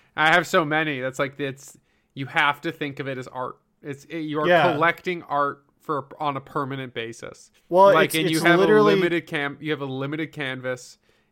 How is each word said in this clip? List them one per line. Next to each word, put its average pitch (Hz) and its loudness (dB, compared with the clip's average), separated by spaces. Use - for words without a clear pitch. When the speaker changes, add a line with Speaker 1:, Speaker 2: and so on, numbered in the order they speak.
Speaker 1:
I 156 4
have 175 4
so 180 2
many. 151 -2
That's, 131 -6
like, 139 -6
it's, 135 -10
you 135 -10
have 147 0
to 165 -6
think 143 -8
of 135 -10
it 135 -8
as 127 -10
art. 127 -10
It's, 139 -14
it, 165 -12
you 151 -6
are 151 0
Speaker 2:
Yeah. 165 4
Speaker 1:
collecting 170 -2
art 143 -4
for, 139 -6
on 143 -4
a 135 -10
permanent 135 -8
basis. - -12
Speaker 2:
Well, 190 8
Speaker 1:
Like, 156 4
Speaker 2:
it's, 156 -4
Speaker 1:
and 160 0
you 160 0
Speaker 2:
it's 156 0
Speaker 1:
have 175 6
Speaker 2:
literally 208 6
Speaker 1:
a - 4
limited 175 0
cam-, 143 -6
you 151 -4
have 143 -4
a 139 -6
limited 139 -6
canvas. 131 -10